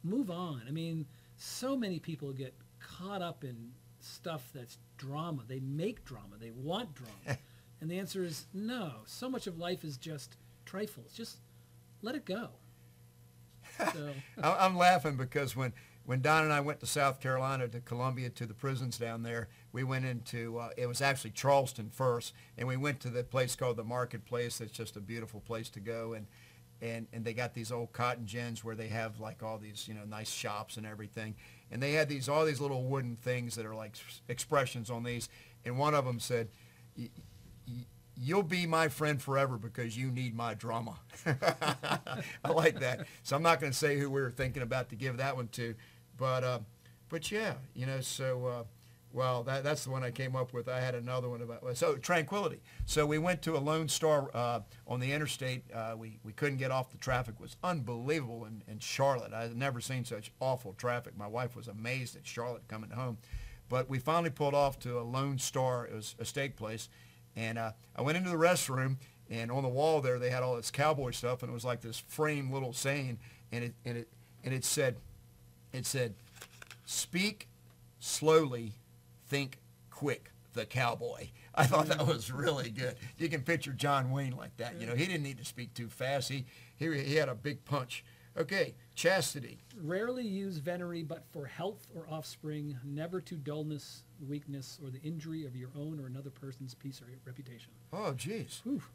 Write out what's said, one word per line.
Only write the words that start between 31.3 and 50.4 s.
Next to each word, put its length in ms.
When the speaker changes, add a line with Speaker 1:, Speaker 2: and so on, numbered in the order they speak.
Speaker 2:
and 100
they 120
had 160
these, 200
all 160
these 160
little 220
wooden 340
things 380
that 100
are, 100
like, 200
s-, 340
expressions 600
on 140
these, 260
and 120
one 160
of 120
'em 140
said, 300
"Y-, 120
y-, 180
you'll 260
be 240
my 220
friend 320
forever 360
because 400
you 140
need 240
my 180
drama." 460
<laughs> 160
I 1200
like 320
that. 260
So 120
I'm 60
not 200
gonna 120
say 240
who 120
we 120
were 100
thinking 320
about 260
to 60
give 220
that 180
one 140
to, 260
but, 260
uh, 160
but 220
yeah, 220
you 120
know, 160
so, 440
uh, 180
well, 320
that, 200
that's 200
the 80
one 120
I 60
came 260
up 180